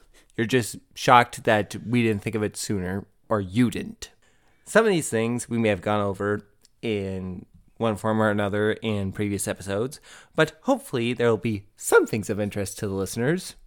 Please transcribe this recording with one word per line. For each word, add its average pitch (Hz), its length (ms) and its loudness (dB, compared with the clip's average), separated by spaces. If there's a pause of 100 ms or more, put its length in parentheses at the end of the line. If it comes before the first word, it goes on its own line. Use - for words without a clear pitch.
(360)
You're 117 120 -2
just 120 280 0 (180)
shocked - 520 4
that 107 300 2 (120)
we 120 160 2
didn't 110 180 2
think 107 140 -4
of 107 80 -2
it 101 140 -4
sooner, 95 480 -4 (240)
or 110 100 2
you 101 320 2
didn't. - 380 -10 (560)
Some 220 200 4
of 214 60 2
these 160 180 0
things 113 380 -2
we 120 100 -4
may 113 120 4
have 98 120 2
gone 104 200 2
over 101 460 -2 (340)
in 95 640 -4 (320)
one 110 180 0
form 110 260 0
or 107 80 4
another 104 440 0
in 101 380 -4
previous 101 360 -4
episodes, 101 520 -4 (360)
but 156 260 2
hopefully 127 520 -2
there 120 160 2
will 113 80 4
be 107 280 -4 (100)
some - 300 4
things 117 240 -2
of 101 100 -2
interest 101 380 -4
to 110 100 -4
the 98 60 -4
listeners, 117 600 -2 (120)